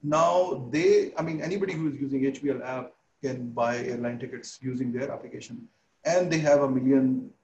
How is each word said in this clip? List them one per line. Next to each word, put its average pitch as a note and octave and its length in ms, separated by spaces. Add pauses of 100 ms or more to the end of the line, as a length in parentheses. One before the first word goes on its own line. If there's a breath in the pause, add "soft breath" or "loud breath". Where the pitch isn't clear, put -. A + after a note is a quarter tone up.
Now D#3+ 680
they, F#3 480
I D#3+ 40
mean, D#3+ 180
anybody F#3+ 320
who D#3+ 160
is C3 80
using C3+ 280
H C3 180
B C#3+ 80
L B2 120
app B2+ 300 (320)
can B2 260
buy A#2+ 280
airline A#2+ 420
tickets B2 420
using B2 300
their C3 180
application. - 560 (380)
And E3+ 260
they D#3+ 80
have D3 240
a C3+ 80
million C3 600 (120)